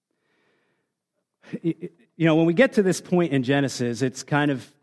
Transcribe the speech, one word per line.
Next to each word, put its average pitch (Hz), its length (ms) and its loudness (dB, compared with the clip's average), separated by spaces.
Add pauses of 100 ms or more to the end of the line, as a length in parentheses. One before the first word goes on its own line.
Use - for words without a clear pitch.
(1600)
Y-, 165 180 -2
y-, 180 60 -12 (280)
you 160 80 0
know, 160 120 4
when 165 100 4
we 170 80 2
get 262 200 2
to 208 100 2
this 180 160 0
point 175 320 -2
in 135 100 0
Genesis, 123 580 -2
it's 131 220 -4
kind 147 300 -2
of 123 120 -8 (180)